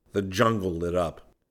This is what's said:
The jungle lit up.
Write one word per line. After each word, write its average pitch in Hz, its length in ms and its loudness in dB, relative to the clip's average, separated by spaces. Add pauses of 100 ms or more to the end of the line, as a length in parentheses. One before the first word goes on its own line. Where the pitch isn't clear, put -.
(120)
The 101 100 0
jungle 98 500 0
lit 85 220 -2
up. 87 380 -4 (180)